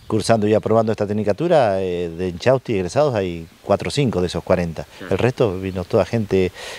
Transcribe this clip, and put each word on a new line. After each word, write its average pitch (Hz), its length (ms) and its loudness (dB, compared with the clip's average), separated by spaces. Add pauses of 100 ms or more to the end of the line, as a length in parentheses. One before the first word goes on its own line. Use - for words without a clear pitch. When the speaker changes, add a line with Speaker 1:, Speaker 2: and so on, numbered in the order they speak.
Speaker 1:
cursando 107 420 2
y 107 60 4
aprobando 110 360 2
esta 107 160 -2
tecnicatura, 107 760 0
eh, 87 260 -2
de 85 200 -4
Inchausti 120 460 0
egresados 120 400 0
hay 87 320 -2 (160)
cuatro 95 260 0
o - 20 -2
cinco 98 320 0
de 87 60 0
esos 82 140 -4
cuarenta. 85 440 -2 (120)
Speaker 2:
Claro. 95 160 -4
Speaker 1:
El 90 40 -2
resto 113 420 0
vino 95 240 -6
toda 98 220 2
gente, 95 440 0 (280)